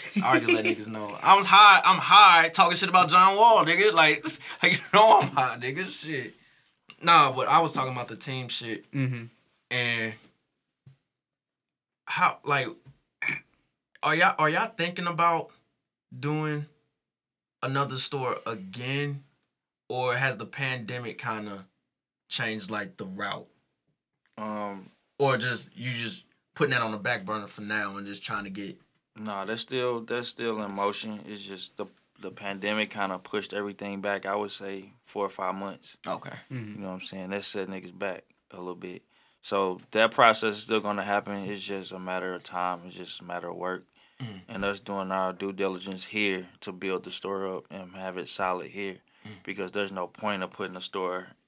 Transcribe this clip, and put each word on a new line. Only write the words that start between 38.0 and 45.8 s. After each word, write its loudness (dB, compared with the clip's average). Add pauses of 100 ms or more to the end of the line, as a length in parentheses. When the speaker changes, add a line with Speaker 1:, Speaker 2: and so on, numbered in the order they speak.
Speaker 3:
a -18
little -10
bit. -14 (400)
So -2 (100)
that 2
process 4
is -10
still -2
gonna -4
happen. -2 (120)
It's -8
just -8
a -12
matter -6
of -12
time. -6
It's -18
just -14
a -18
matter -8
of -10
work. -8 (360)
Speaker 1:
Mm. -12
Speaker 3:
And -6
us -2
doing -6
our -2
due -8
diligence -6